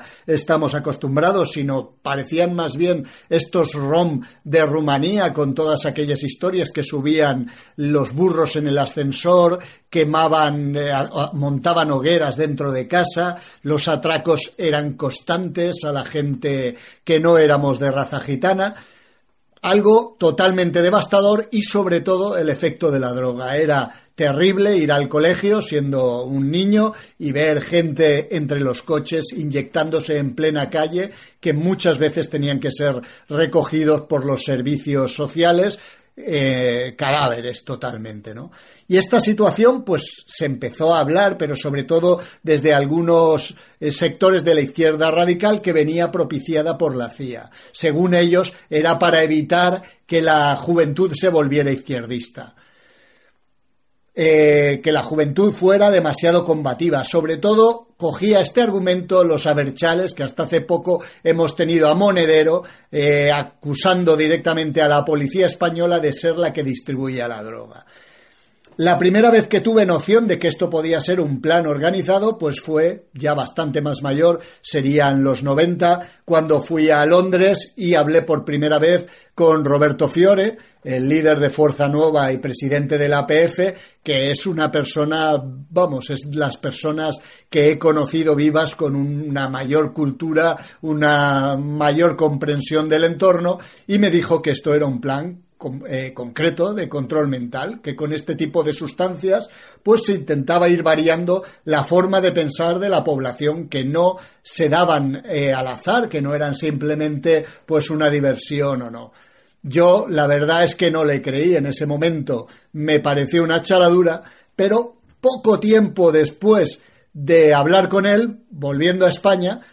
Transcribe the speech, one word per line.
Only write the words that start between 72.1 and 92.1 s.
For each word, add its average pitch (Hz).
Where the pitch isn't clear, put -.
pues 151
fue 160
ya 147
bastante 147
más 147
mayor, 160
serían 139
los 135
noventa, 170
cuando 160
fui 156
a 147
Londres 185
y 175
hablé 151
por 156
primera 151
vez 175
con 160
Roberto 143
Fiore, 196
el 131
líder 151
de 147
Fuerza 147
Nueva 151
y 131
presidente 143
del 143
A 143
P 160
F, 180
que 135
es 139
una 156
persona, 151
vamos, 139
es 139
las 147
personas 151
que 147
he 151
conocido 156
vivas 151
con 143
una 143
mayor 135
cultura, 156
una 143
mayor 147